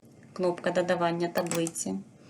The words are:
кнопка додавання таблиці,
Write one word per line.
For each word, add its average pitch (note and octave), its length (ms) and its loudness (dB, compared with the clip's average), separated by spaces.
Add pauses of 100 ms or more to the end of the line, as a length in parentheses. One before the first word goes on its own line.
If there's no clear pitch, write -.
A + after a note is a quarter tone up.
(320)
кнопка F3+ 380 0
додавання F3 580 2
таблиці, E3+ 680 -2 (340)